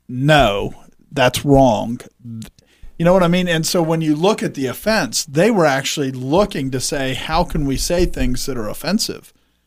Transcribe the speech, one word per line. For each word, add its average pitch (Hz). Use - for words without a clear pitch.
No, 127
that's 127
wrong." 123
You 165
know 175
what 190
I 175
mean? 180
And 160
so 180
when 165
you 151
look 196
at 220
the 135
offense, 143
they 165
were 185
actually 135
looking 139
to 131
say, 135
"How 165
can 160
we 135
say 175
things 127
that 131
are 104
offensive?" -